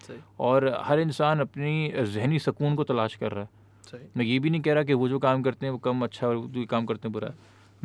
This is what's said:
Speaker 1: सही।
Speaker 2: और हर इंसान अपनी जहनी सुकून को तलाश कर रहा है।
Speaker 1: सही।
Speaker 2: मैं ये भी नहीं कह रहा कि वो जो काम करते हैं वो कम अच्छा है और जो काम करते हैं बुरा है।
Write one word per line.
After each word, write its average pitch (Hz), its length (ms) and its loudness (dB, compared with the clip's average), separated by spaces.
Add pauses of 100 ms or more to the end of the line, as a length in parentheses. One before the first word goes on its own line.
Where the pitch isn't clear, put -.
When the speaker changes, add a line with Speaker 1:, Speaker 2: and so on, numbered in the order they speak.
Speaker 1:
सही। 120 160 -16 (220)
Speaker 2:
और 131 420 4
हर 147 180 2
इंसान 156 400 2
अपनी 151 560 -2
जहनी 120 420 0
सुकून 147 360 0
को 147 100 0
तलाश 113 300 0
कर 110 180 -6
रहा 101 120 -8
है। - 200 -20 (200)
Speaker 1:
सही। 123 220 -18 (100)
Speaker 2:
मैं 123 80 0
ये 120 140 2
भी 147 120 2
नहीं 165 100 0
कह 151 120 2
रहा 151 100 4
कि 143 120 2
वो 127 140 2
जो 131 100 0
काम 131 240 2
करते 131 240 -2
हैं 135 40 -2
वो 127 80 -6
कम 123 260 -2
अच्छा 120 220 -4
है 120 100 2
और 117 100 -6
जो 127 200 -6
काम 117 200 -2
करते 110 220 -4
हैं 110 40 -6
बुरा 107 160 -6
है। 135 60 -12 (500)